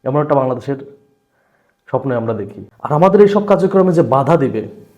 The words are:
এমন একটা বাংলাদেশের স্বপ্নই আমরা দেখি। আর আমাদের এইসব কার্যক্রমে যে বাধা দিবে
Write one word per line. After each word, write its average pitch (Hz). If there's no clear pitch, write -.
এমন 139
একটা 147
বাংলাদেশের 131
স্বপ্নই 131
আমরা 113
দেখি। 101
আর -
আমাদের 190
এইসব 202
কার্যক্রমে 190
যে 165
বাধা 135
দিবে 113